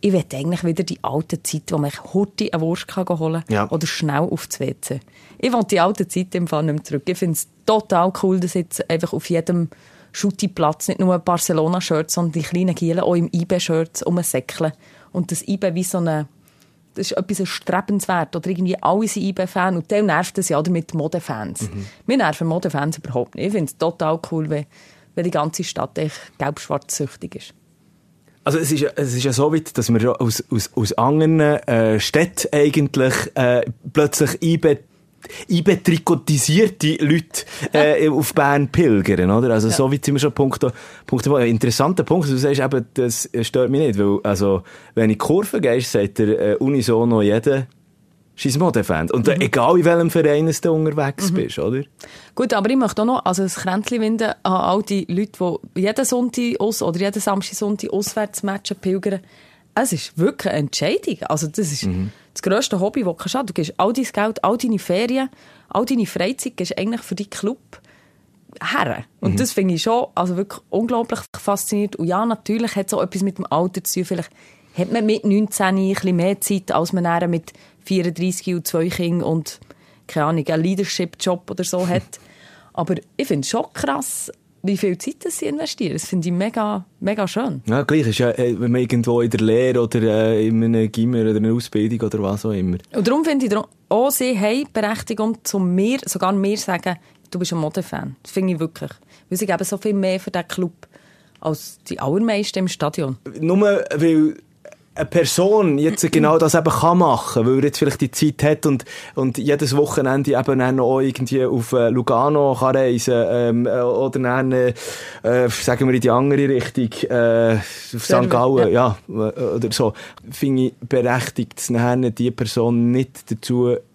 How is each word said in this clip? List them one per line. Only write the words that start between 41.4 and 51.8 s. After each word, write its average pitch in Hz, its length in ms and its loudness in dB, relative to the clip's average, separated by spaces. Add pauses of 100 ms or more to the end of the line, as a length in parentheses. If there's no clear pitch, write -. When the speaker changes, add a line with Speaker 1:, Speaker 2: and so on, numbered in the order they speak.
Speaker 2:
interessanter 127 560 2
Punkt, 160 260 2
du 131 80 0
sagst 139 240 2
eben, 131 320 0
das 120 360 -2 (120)
stört 123 280 0
mich 139 120 2
nicht, 101 180 0
weil, 101 240 2
also, 98 400 0 (300)
wenn 113 120 2
in 110 40 4
die 107 80 2
Kurve 196 440 0
gehst, 123 300 0
sagt 101 280 0
der, 107 200 2 (120)
äh, 107 40 2
unisono 120 680 2
jeder, 117 460 2 (680)
Schieß 135 200 -2
mal 170 140 2
den 113 120 2
Fan. 82 280 -2
Und, 120 180 2
äh, 139 60 4
Speaker 1:
Mhm. 175 60 0
Speaker 2:
egal 127 360 4
in 180 80 4
welchem 170 240 4
Verein 156 380 4
es 156 120 0
du 170 140 2
unterwegs 156 580 0
Speaker 1:
Mhm. 175 40 0
Speaker 2:
bist, 127 240 -2
oder? 120 240 -2 (520)